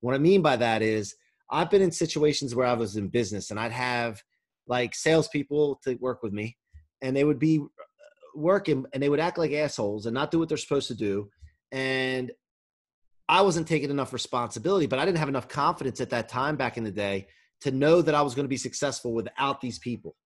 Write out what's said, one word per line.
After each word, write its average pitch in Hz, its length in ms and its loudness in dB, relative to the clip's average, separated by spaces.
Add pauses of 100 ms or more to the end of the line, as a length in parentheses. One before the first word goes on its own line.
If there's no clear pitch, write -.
What 123 120 -2
I 135 60 2
mean 180 240 6
by 143 140 4
that 110 260 2
is 107 320 0 (340)
I've 165 220 -2
been 202 100 6
in 180 100 4
situations 151 640 0
where 123 140 2
I 123 60 2
was 110 240 -2
in 101 100 -4
business 101 420 -2
and 104 100 -8
I'd 113 120 -4
have, 120 500 -4 (460)
like, 123 260 -2
salespeople 147 920 2
to 127 120 -2
work 123 260 -4
with 104 120 -4
me, 107 220 -6 (460)
and 131 140 -2
they 139 80 4
would 147 160 2
be 156 220 4 (760)
working 156 580 2
and 135 80 -2
they 143 80 2
would 143 100 2
act 175 200 -2
like 151 140 0
assholes 110 520 -2
and 113 80 -4
not 143 160 -2
do 165 80 0
what 165 120 0
they're 156 80 -2
supposed - 320 -2
to 123 60 -6
do. 104 340 -2 (420)
And 131 600 -2 (960)
I 175 120 6
wasn't 170 260 2
taking 147 220 0
enough 139 240 -2
responsibility, 123 720 0
but 131 140 0
I 151 60 2
didn't 180 120 0
have 156 120 0
enough 135 180 -2
confidence 147 540 -2
at 120 100 -4
that 117 180 -2
time 139 280 -2
back 127 200 -2
in 117 60 -4
the 107 80 -4
day 98 360 -4 (340)
to 139 100 -2
know 151 320 4
that 151 100 2
I 147 80 4
was 139 140 0
gonna 139 120 -2
be 127 100 -2
successful 123 560 -4
without 131 480 -4
these 120 180 -8
people 113 360 -8 (100)